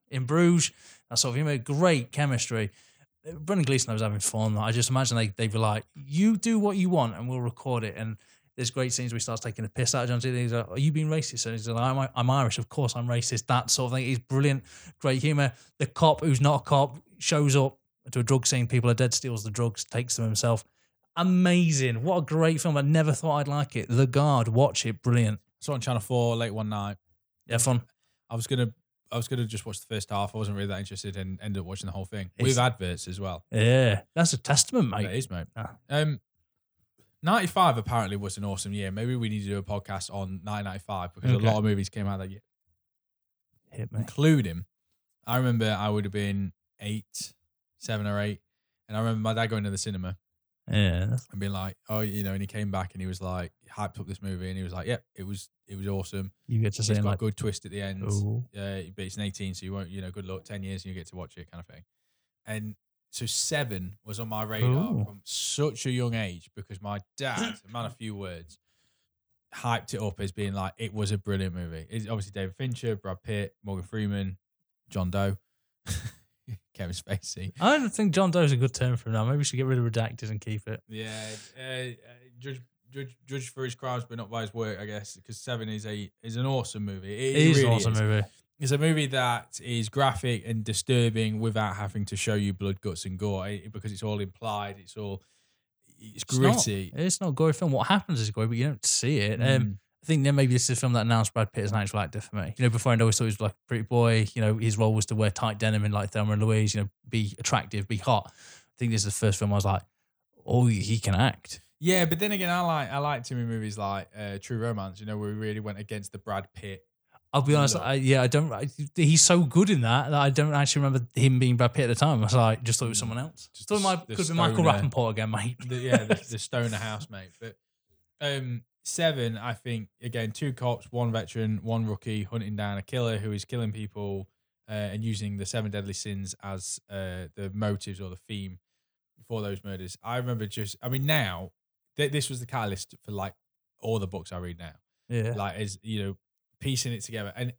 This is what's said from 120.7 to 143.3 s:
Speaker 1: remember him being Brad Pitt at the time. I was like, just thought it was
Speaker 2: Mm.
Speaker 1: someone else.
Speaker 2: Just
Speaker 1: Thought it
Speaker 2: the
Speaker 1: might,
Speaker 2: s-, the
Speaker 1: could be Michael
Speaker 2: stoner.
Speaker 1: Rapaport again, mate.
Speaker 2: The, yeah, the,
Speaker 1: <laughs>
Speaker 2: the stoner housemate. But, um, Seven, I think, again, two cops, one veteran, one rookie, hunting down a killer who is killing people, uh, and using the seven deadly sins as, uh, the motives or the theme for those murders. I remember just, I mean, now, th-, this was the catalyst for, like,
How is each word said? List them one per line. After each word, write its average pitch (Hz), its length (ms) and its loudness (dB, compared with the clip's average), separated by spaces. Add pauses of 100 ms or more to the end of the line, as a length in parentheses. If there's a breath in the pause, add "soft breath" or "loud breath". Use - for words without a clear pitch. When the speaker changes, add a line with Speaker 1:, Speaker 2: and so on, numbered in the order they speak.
Speaker 1:
remember 131 300 2
him 131 260 6
being 123 180 6
Brad 120 160 4
Pitt 131 160 2
at 120 40 4
the 110 60 0
time. 147 220 6
I - 20 4
was 107 100 2
like, 113 300 6
just 117 160 0
thought 127 60 0
it 117 40 -2
was 110 80 -2
Speaker 2:
Mm. 104 40 0
Speaker 1:
someone 113 160 -6
else. 151 360 -10
Speaker 2:
Just - 140 -18
Speaker 1:
Thought 208 80 0
it - 40 2
Speaker 2:
the 196 40 2
Speaker 1:
might, 190 160 4
Speaker 2:
s-, 175 80 -12
the 113 80 0
Speaker 1:
could 175 140 2
be 165 40 0
Michael 170 300 6
Speaker 2:
stoner. 147 160 6 (100)
Speaker 1:
Rapaport 120 220 0
again, 110 200 -2
mate. 110 260 -2 (100)
Speaker 2:
The, 123 80 -4
yeah, 123 300 2
the, 214 100 2
Speaker 1:
<laughs> - 140 -12
Speaker 2:
the 113 100 -6
stoner 117 380 -2
housemate. 107 640 -8
But, 113 180 -16 (640)
um, 131 420 -4 (220)
Seven, 131 520 0
I 117 160 -6
think, 113 360 -6 (120)
again, 117 300 -4
two 139 220 -4
cops, 120 400 -4
one 120 180 0
veteran, 110 500 -2
one 113 240 0
rookie, 107 380 -4
hunting 104 320 -6
down 104 220 -4
a 98 40 -6
killer 117 360 -2
who 107 160 -4
is 101 100 -6
killing 113 300 -4
people, 101 560 -8 (400)
uh, - 20 -10
and 104 320 -4
using 104 320 -4
the 98 100 -6
seven 107 240 -4
deadly 101 240 -6
sins 98 480 -8
as, 95 380 -10 (100)
uh, 92 460 -8
the 98 180 -8
motives 101 460 -4
or 98 100 -10
the 90 60 -12
theme 95 440 -12 (680)
for 113 140 -4
those 101 240 -6
murders. 92 360 -10
I 117 140 -6
remember 123 300 -4
just, 104 360 -8
I 123 60 -8
mean, 131 180 -2
now, 98 460 0 (460)
th-, 147 160 0
this 147 160 -2
was 127 100 -8
the 123 60 -8
catalyst 107 580 -4
for, - 80 -12
like, 98 220 -6 (480)